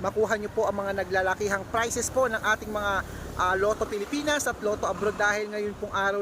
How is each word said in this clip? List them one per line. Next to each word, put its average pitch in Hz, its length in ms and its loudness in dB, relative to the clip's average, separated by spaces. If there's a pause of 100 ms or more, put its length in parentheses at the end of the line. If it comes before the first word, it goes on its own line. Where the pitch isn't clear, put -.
makuha 202 320 2
nyo 208 160 -2
po 220 160 2
ang 202 160 0
mga 196 240 -2
naglalakihang 190 640 2
prices 233 400 0
po 262 160 4
ng 220 160 -2
ating 214 320 0
mga, 202 180 0 (460)
ah, 180 160 4
Lotto 208 320 2
Pilipinas 285 640 -2
at - 160 -4
Lotto 208 240 0
Abroad 196 240 0
dahil 208 400 2
ngayon 208 240 -4
pong 208 160 -6
araw 196 280 2